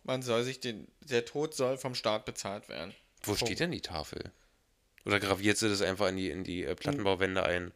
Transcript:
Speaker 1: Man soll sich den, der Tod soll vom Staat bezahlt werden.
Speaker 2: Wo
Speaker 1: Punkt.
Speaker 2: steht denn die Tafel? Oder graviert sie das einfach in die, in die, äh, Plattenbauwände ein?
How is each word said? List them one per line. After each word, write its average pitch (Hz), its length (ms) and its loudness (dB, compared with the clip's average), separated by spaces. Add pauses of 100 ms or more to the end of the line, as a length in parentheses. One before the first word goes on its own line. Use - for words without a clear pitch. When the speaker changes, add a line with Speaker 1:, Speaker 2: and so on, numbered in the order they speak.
Speaker 1:
Man 131 200 -2
soll 120 200 4
sich 127 160 -4
den, 104 280 -6 (140)
der 120 240 0
Tod 151 280 -2
soll 131 240 2
vom 127 160 -4
Staat 110 320 0
bezahlt 101 440 -6
werden. 85 240 -8 (280)
Speaker 2:
Wo - 100 -2
Speaker 1:
Punkt. 101 160 2
Speaker 2:
steht 101 120 -2
denn 170 120 0
die 113 100 -6
Tafel? - 500 -8 (760)
Oder 101 140 2
graviert 98 380 4
sie 110 120 2
das 101 120 0
einfach 95 260 2
in 95 100 2
die, 92 140 0
in 90 120 -6
die, 87 200 -4
äh, 78 120 -2
Plattenbauwände 95 680 2
ein? 90 320 0